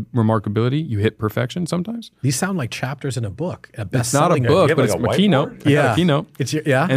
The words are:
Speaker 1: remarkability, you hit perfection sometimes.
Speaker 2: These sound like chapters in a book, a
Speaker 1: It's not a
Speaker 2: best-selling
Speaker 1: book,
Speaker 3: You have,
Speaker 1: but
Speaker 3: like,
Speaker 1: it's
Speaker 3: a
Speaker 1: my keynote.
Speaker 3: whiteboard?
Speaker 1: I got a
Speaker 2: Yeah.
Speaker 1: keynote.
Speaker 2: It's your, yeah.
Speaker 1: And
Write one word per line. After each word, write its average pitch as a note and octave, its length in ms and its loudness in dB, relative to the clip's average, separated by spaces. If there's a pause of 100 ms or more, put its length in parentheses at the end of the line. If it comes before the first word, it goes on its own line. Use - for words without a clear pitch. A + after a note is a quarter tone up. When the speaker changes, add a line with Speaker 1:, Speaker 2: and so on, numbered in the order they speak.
(160)
Speaker 1:
remarkability, A2+ 720 0
you G#2+ 120 -4
hit G#2+ 200 0
perfection B2 480 -4
sometimes. A3 440 -6 (100)
Speaker 2:
These C#3 160 0
sound F#3+ 200 -4
like B2 140 -6
chapters C3+ 460 -6
in A#2 80 -6
a G2+ 40 -6
book, C3+ 460 -10
a A#2 60 -10
Speaker 1:
It's - 20 -6
not G2 40 -10
a - 20 -12 (480)
Speaker 2:
best-selling C3+ 60 0
Speaker 1:
book, D3 260 4
Speaker 3:
You D#3+ 60 4
have, - 20 0
Speaker 1:
but - 0 -
Speaker 3:
like, C#3 120 2
Speaker 1:
it's G2 60 2
Speaker 3:
a E2 40 -2
Speaker 1:
my G#2+ 160 0
keynote. E3 340 2
Speaker 3:
whiteboard? - 100 -20
Speaker 1:
I - 40 -20
got - 40 0
a D3 40 4
Speaker 2:
Yeah. C#3 240 4
Speaker 1:
keynote. D#3 340 2 (100)
Speaker 2:
It's C#3 140 -4
your, D3+ 120 -2
yeah. C3+ 180 2
Speaker 1:
And F3 140 0